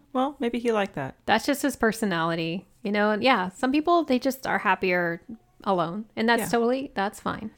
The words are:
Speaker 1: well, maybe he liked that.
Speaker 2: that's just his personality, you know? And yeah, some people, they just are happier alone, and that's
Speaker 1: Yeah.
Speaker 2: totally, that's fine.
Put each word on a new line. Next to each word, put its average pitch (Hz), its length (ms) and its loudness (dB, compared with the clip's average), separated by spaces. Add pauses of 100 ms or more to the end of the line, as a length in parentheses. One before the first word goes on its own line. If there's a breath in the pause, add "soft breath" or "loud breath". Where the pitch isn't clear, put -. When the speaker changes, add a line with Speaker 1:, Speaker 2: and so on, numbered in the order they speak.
(120)
Speaker 1:
well, 269 280 -2
maybe 240 200 -2
he 233 140 0
liked 196 220 -2
that. 135 200 -8 (100)
Speaker 2:
that's 220 200 0
just 269 160 0
his 277 140 0
personality, 170 920 0 (180)
you 202 80 -4
know? 208 200 2
And 214 120 0
yeah, 208 260 4
some 262 220 -2
people, 320 320 4
they 254 160 0
just 254 260 -2
are 196 140 0
happier 180 640 0 (420)
alone, 185 420 0 (100)
and 226 120 0
that's 226 140 4
Speaker 1:
Yeah. 185 80 -4
Speaker 2:
totally, 247 460 0
that's 196 240 -4
fine. 208 380 -8